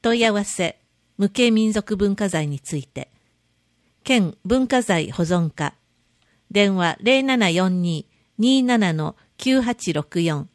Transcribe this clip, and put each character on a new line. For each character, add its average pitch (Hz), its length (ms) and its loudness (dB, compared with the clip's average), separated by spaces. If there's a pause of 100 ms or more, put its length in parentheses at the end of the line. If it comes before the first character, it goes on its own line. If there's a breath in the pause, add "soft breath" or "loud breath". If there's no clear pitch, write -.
問 233 180 0
い 226 60 2
合 214 80 2
わ 202 100 -2
せ、 - 360 -6 (380)
無 196 120 0
形 240 220 2
民 220 200 2
族 208 260 -4
文 196 180 0
化 202 140 -2
財 156 180 -2
に 143 120 -6
つ - 180 -10
い 131 60 -8
て。 - 260 -14 (960)
県 214 420 0
文 254 220 2
化 247 140 2
財 165 300 -2
保 170 120 -2
存 170 300 0
課。 147 200 -6 (800)
電 202 240 2
話、 170 260 0
零 262 220 2
七 247 260 2
四 180 320 0
二 170 240 -2 (320)
二 254 260 4
七 220 300 2
の 156 220 -4 (220 soft breath)
九 262 240 2
八 233 320 -4
六 151 280 -4
四。 156 340 -2